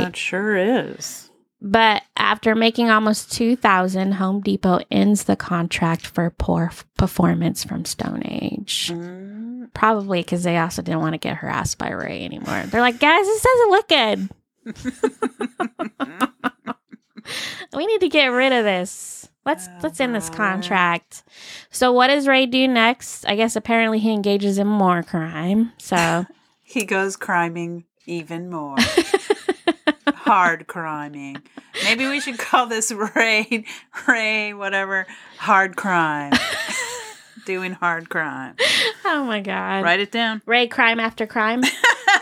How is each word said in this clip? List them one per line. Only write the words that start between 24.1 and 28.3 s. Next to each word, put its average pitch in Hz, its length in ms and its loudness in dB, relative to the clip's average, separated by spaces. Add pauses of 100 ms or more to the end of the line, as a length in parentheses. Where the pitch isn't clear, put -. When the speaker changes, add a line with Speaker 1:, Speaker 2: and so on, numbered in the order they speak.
Speaker 2:
engages 202 440 0
in 202 100 2
more 185 360 2
crime. 170 760 0
So 170 480 0 (200)
Speaker 1:
<laughs> - 180 -20
He 226 220 -6
goes 190 320 -2
criming 170 680 -2 (200)
even 170 440 -8